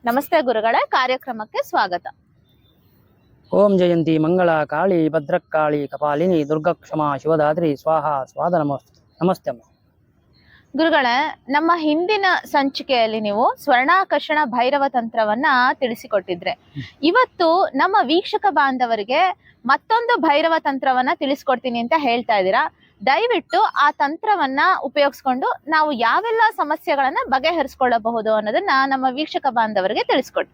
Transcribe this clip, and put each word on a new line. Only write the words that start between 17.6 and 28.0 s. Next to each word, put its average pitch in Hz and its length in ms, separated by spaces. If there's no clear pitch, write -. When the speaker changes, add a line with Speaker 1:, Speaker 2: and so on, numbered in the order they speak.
Speaker 1:
ನಮ್ಮ 359 280
ವೀಕ್ಷಕ 339 480
ಬಾಂಧವರಿಗೆ 262 840
ಮತ್ತೊಂದು 453 540
ಭೈರವ 320 380
ತಂತ್ರವನ್ನ 269 560
ತಿಳಿಸ್ಕೊಡ್ತೀನಿ 262 640
ಅಂತ 233 180
ಹೇಳ್ತಾ 240 400
ಇದ್ದೀರಾ. 202 340
ದಯವಿಟ್ಟು 370 560
ಆ 294 280
ತಂತ್ರವನ್ನ 294 720
ಉಪಯೋಗಿಸ್ಕೊಂಡು 277 680
ನಾವು 311 240
ಯಾವೆಲ್ಲ 330 480
ಸಮಸ್ಯೆಗಳನ್ನ 302 640
ಬಗೆಹರಿಸ್ಕೊಳ್ಳಬಹುದು 240 1040